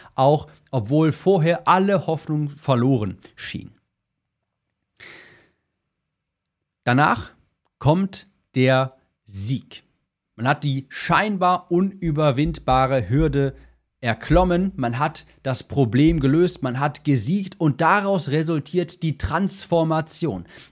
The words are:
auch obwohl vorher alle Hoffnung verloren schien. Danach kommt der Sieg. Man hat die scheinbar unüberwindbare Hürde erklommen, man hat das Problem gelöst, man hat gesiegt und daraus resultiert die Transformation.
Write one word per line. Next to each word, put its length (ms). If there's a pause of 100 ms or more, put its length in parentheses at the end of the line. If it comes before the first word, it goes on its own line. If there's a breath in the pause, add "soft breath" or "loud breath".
(160 loud breath)
auch 320 (240 soft breath)
obwohl 420
vorher 560
alle 380
Hoffnung 420
verloren 680 (200 loud breath)
schien. 340 (3000 loud breath)
Danach 480 (480)
kommt 480 (260)
der 400 (360)
Sieg. 540 (520)
Man 120
hat 160
die 240
scheinbar 840
unüberwindbare 1400
Hürde 460 (440 soft breath)
erklommen, 760
man 240
hat 260 (180 soft breath)
das 200
Problem 580
gelöst, 420
man 160
hat 240
gesiegt 560
und 220
daraus 480
resultiert 760
die 140
Transformation. 1300 (260 loud breath)